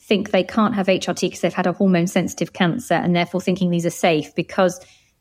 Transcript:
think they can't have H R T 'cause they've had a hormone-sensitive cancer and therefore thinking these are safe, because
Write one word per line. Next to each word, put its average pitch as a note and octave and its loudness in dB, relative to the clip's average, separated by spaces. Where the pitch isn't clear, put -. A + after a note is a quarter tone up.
think G3+ 0
they F#3 2
can't G#3+ 0
have G3 -2
H F#3+ 2
R F3 -2
T F3 -2
'cause - -12
they've E3+ 0
had F#3 0
a F3 0
hormone-sensitive F3+ 0
cancer - 0
and F3 0
therefore F3 -2
thinking F3+ 0
these E3+ 0
are E3+ 0
safe, D#3 0
because F3+ -2